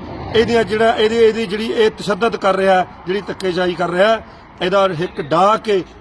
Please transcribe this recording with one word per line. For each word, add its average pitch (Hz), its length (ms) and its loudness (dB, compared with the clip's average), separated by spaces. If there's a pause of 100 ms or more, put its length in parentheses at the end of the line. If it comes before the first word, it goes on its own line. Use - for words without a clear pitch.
(360)
ਇਹਦੀਆਂ 226 280 2
ਜਿਹੜਾ, 214 320 2
ਇਹਦੀ, 220 200 0
ਇਹਦੀ 226 300 2
ਜਿਹੜੀ 214 260 -4
ਇਹ 220 200 2
ਤਸ਼ੱਦਦ 208 440 -4
ਕਰ 196 200 0
ਰਿਹਾ 190 240 2
ਹੈ, 180 80 -2 (200)
ਜਿਹੜੀ 196 140 -4
ਧੱਕੇਸ਼ਾਹੀ 180 520 -4
ਕਰ 170 160 -4
ਰਿਹਾ 180 200 2
ਹੈ, 220 180 -2 (340)
ਇਹਦਾ 190 260 2
ਹਿੱਕ 180 340 -6
ਡਾਹ 175 360 2
ਕੇ 208 200 -2 (240)